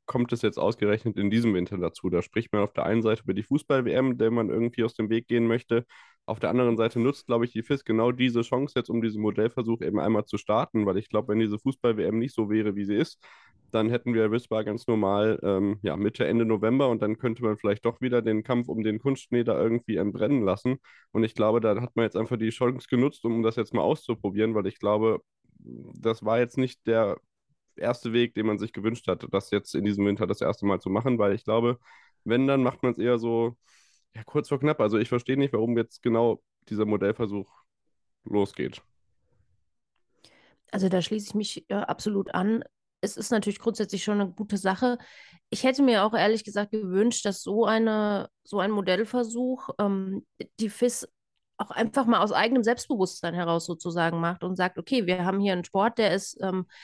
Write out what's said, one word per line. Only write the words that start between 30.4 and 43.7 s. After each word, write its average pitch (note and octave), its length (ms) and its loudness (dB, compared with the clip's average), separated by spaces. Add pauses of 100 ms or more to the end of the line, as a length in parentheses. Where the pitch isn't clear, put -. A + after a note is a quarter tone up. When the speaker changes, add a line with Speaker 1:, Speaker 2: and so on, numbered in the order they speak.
Speaker 1:
erste - 260 0
Mal F#2+ 140 2
zu F#2+ 100 -6
machen, A#2 280 0
weil G2+ 160 2
ich G#2 100 -6
glaube, A#2 340 0 (460)
wenn, B2 220 2
dann C#3 160 2
macht B2 200 -2
man's B2 160 0
eher A#2+ 200 2
so, A#2 380 -2 (580)
ja, A2+ 100 -14
kurz D3 240 -4
vor C#3 120 -2
knapp. D3+ 200 2
Also G#2+ 180 2
ich G#2+ 100 0
verstehe B2 280 -2
nicht, C#3 160 0
warum A#2 240 0
jetzt - 260 -4
genau A#2 380 2 (280)
dieser G#2+ 160 -2
Modellversuch G2+ 640 -2 (760)
losgeht. - 560 -2 (1900)
Speaker 2:
Also F#3+ 180 0
da F3+ 140 2
schließe G#3 260 -6
ich - 60 -6
mich, - 340 -6
äh, - 60 -4
absolut G3+ 600 -4
an. G#3 280 0 (380)
Es G3+ 160 -4
ist A3 140 -8
natürlich G#3 280 0
grundsätzlich - 460 -4